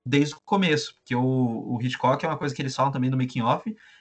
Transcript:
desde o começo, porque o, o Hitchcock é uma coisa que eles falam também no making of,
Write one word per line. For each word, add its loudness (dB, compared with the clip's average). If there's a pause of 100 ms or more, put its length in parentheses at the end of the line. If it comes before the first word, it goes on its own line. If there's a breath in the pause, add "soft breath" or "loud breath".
desde 2
o -20
começo, 0
porque -6
o, 0
o 0
Hitchcock 0
é 0
uma -4
coisa -4
que -8
eles -4
falam 2
também 0
no 0
making -2
of, 0 (260 soft breath)